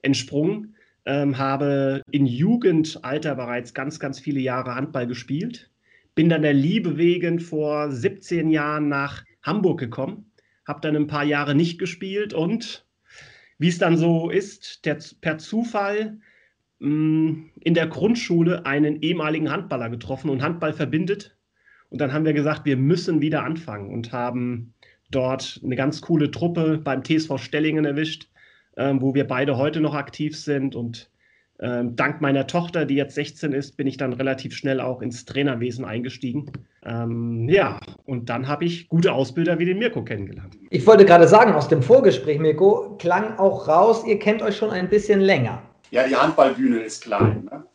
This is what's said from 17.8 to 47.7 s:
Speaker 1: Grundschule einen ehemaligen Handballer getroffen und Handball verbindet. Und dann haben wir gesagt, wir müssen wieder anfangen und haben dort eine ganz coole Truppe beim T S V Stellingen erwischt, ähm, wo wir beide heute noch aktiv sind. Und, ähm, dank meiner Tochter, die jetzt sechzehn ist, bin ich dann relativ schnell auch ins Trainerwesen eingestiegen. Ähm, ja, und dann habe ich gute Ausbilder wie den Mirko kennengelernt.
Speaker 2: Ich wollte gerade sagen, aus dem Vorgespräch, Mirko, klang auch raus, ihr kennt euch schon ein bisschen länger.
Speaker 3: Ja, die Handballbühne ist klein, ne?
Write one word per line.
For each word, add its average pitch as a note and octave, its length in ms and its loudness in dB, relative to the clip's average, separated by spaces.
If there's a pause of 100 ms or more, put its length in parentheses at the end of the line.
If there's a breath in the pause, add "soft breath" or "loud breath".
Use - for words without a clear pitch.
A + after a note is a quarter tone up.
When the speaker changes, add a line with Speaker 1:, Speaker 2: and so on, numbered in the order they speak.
Speaker 1:
Grundschule E3+ 800 0
einen D3+ 340 0
ehemaligen D#3 480 -2
Handballer C3+ 400 -6
getroffen C3 400 -8
und C3+ 140 -2
Handball D#3 300 -4
verbindet. E3+ 640 -4 (540)
Und - 100 -12
dann C#3 140 -2
haben D#3 120 0
wir D#3 80 2
gesagt, D3 320 -2
wir B2+ 120 2
müssen D#3+ 420 2
wieder D3+ 240 -2
anfangen A#2 480 -8
und A2+ 200 -10
haben B2 640 -6 (340)
dort C3 540 -4
eine C3 120 -4
ganz C3+ 260 -2
coole D#3+ 280 2
Truppe E3 480 -2
beim C3+ 260 -4
T D#3+ 120 0
S D#3 100 0
V C3+ 140 -6
Stellingen D#3 460 -2
erwischt, D#3 440 -6 (460)
ähm, C3+ 260 0
wo C3+ 140 0
wir C#3 100 2
beide B2+ 320 -2
heute D3 240 -2
noch D3 140 -2
aktiv D3 420 -8
sind. C3+ 380 -4
Und, A#2 340 -10 (500)
ähm, A#2+ 360 -4
dank C#3+ 260 -2
meiner C3+ 240 0
Tochter, E3+ 400 -4
die C#3 80 -2
jetzt C#3 220 -2
sechzehn D3 360 -6
ist, C#3 260 -6
bin C3+ 100 -4
ich B2+ 100 -6
dann C3 160 -4
relativ C3 420 -4
schnell C3+ 240 -4
auch B2+ 220 -6
ins A#2 240 -10
Trainerwesen B2 600 -4
eingestiegen. B2 680 -8 (340)
Ähm, A#2 640 -4
ja, F3 300 2 (260)
und A#2+ 240 -8
dann B2+ 180 -4
habe D3 180 -4
ich E3+ 220 -6
gute E3 240 2
Ausbilder D#3+ 460 0
wie F3 80 0
den F#3 140 0
Mirko A3+ 240 -4
kennengelernt. - 520 -10 (140)
Speaker 2:
Ich - 160 0
wollte G3+ 180 12
gerade E3+ 240 12
sagen, G#3+ 260 8
aus D3 140 0
dem D3 140 4
Vorgespräch, F3 560 6
Mirko, D#3+ 600 2
klang G3 400 -2
auch F#3+ 280 2
raus, F#3+ 380 6
ihr A3 140 2
kennt A3+ 240 0
euch G#3 120 -2
schon A3 140 -2
ein F#3 180 -2
bisschen G#3 320 4
länger. D3+ 440 2 (260)
Speaker 3:
Ja, C3 180 2
die C3 80 0
Handballbühne C3 600 4
ist A2 260 -8
klein, G#2+ 420 0
ne? - 300 -16